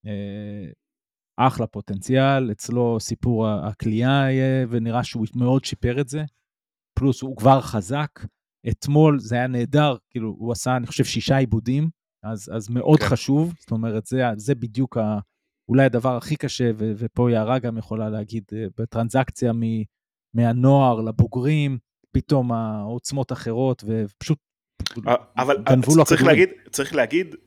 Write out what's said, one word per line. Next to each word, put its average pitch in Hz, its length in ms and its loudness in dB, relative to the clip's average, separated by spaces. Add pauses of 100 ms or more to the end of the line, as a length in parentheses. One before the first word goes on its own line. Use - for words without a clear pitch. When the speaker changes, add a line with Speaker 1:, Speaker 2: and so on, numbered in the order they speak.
Speaker 1:
אה, 104 600 -10 (680)
אחלה 123 300 0
פוטנציאל, 127 840 -2
אצלו 117 500 -2
סיפור 113 460 -2
ה-, 104 220 -2
הקליעה 127 640 0
יהיה, 131 380 0
ונראה 117 340 -2
שהוא 110 300 -4
מאוד 127 300 2
שיפר 123 360 -4
את 135 80 -4
זה, 151 160 -6 (680)
פלוס 131 280 0
הוא 131 140 -8
כבר 131 240 6
חזק. 117 680 -6 (420)
אתמול 147 520 4
זה 107 140 -6
היה 120 120 0
נהדר, 127 500 0 (140)
כאילו, 110 280 -6
הוא 117 140 -4
עשה, 127 240 -2
אני 120 100 -4
חושב, - 180 0
שישה - 320 -2
עיבודים, 127 540 0 (320)
אז, 107 320 -10
אז 107 140 -6
מאוד 123 320 4
Speaker 2:
כן. 107 60 0
Speaker 1:
חשוב, 147 540 0
זאת - 100 -14
אומרת, 110 360 -4
זה, 127 160 -2 (140)
זה 107 180 -2
בדיוק 120 420 -4
ה-, 107 220 -2 (500)
אולי 135 160 4
הדבר 123 320 0
הכי 151 200 -6
קשה, 123 400 -2
ו-, 107 200 -4
ופה 120 340 0
יערה 117 280 0
גם 113 200 -4
יכולה 110 320 -6
להגיד, 107 420 -8
אה, 110 120 -8 (140)
בטרנזקציה 117 720 -2
מ-, 113 300 -2 (520)
מהנוער 123 680 4
לבוגרים, 127 800 0 (340)
פתאום 123 400 0
העוצמות 113 800 -6
אחרות, 123 540 -2
ופשוט 110 520 -4 (680)
Speaker 2:
אה, 120 60 6 (240)
אבל 135 240 2
Speaker 1:
גנבו 135 340 6
לו 156 80 10
Speaker 2:
צריך - 160 6
Speaker 1:
כדורים. 151 180 8
Speaker 2:
להגיד, 185 160 4 (160)
צריך 139 240 -6
להגיד 151 400 0 (120)